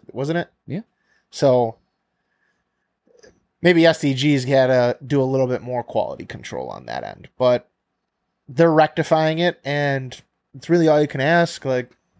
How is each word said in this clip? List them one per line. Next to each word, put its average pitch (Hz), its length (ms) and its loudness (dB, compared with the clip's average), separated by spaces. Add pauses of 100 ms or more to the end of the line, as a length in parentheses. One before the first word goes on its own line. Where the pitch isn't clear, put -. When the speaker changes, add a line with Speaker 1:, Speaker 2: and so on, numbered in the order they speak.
(120)
Speaker 1:
wasn't 147 280 -4
it? - 100 -8 (160)
Speaker 2:
Yeah. 165 160 -10 (480)
Speaker 1:
So, 123 460 0 (1900)
maybe 170 240 4
S 160 160 2
T 139 100 0
G's 135 320 0
gotta 127 600 2
do 135 180 0
a - 20 0
little 131 220 0
bit 123 160 -4
more 120 200 -6
quality 90 440 -6
control - 420 -12
on 58 160 -14
that 60 180 -10
end. - 360 -14
But 123 280 2 (800)
they're 165 240 4
rectifying 156 680 2
it, 175 260 -2
and 139 560 -4 (340)
it's 139 140 -14
really 165 200 4
all 151 120 4
you 147 80 2
can 139 120 -6
ask. 165 440 0
Like, 127 260 -4 (280)